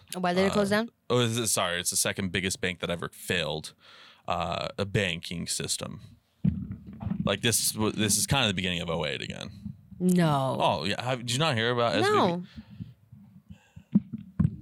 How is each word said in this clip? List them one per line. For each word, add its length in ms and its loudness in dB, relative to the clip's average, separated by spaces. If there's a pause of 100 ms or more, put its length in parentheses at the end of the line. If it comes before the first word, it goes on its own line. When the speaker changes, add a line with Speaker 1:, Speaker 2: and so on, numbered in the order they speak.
(160)
Speaker 1:
Why 160 0
did 140 4
it 60 2
close 200 2
Speaker 2:
Uh, 40 4
Speaker 1:
down? 140 0 (200)
Speaker 2:
oh, 80 4
is 180 2
it, 120 -2
sorry, 320 0
it's 100 -2
the 60 0
second 360 0
biggest 280 -2
bank 200 -2
that 100 -2
ever 220 -4
failed 640 -4 (540)
uh, 400 -2 (100)
a 80 -2
banking 600 -2
system. 520 -6 (1200)
Like, 180 -2
this, 300 2
w-, 200 0
this 240 2
is 100 0
kinda 200 2
the 80 2
beginning 260 -2
of 80 -4
oh 160 0
eight 160 -4
again. 300 -8 (480)
Speaker 1:
No. 600 4
Speaker 2:
Oh 260 2
yeah, 180 0
have, 160 0
did 140 -4
you 60 0
not 180 2
hear 140 2
about 260 2
S 100 4
V 60 4
B? 40 6
Speaker 1:
No. 280 4 (2250)